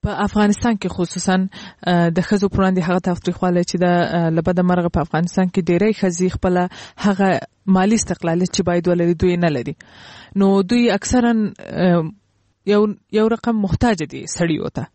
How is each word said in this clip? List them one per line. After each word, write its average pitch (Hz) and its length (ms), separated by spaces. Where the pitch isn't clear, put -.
په 208 100
افغانستان 208 600
کې 196 140
خصوصاً، 185 600
آه، 175 220
د 170 120
ښځو 202 280
پر 196 140
وړاندې 185 160
هغه 180 200
تاوتریخوالی 180 640
چې 180 160
ده، 175 100
آه، 175 440
له 160 160
بده 180 160
مرغه 180 260
په 165 120
افغانستان 175 460
کې 180 160
ډېری 180 300
ښځې 180 360
خپله 180 400
هغه 196 440
مالي 190 280
استقلالیت 180 640
چې 202 60
باید 175 260
ولري، 175 260
دوی 175 220
نه 175 120
لري. 139 260
نو 196 260
دوی 240 280
اکثراً، 226 680
آه، 170 500
یو، 208 200
یو 214 160
رقم 226 280
محتاج 202 480
دي 139 200
سړیو 165 360
ته. 131 200